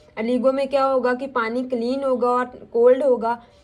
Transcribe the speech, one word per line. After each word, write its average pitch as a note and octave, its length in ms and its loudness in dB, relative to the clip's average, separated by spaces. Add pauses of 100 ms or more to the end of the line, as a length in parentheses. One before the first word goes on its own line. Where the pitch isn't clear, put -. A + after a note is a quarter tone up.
(220)
Oligo B3 320 0
में C#4 140 -2
क्या C4+ 160 0
होगा B3+ 300 2
कि B3+ 140 -6
पानी A#3+ 360 -4
clean B3+ 400 -4
होगा B3 240 0
और B3 180 0
कोल्ड B3 580 2
होगा, A#3 400 0 (200)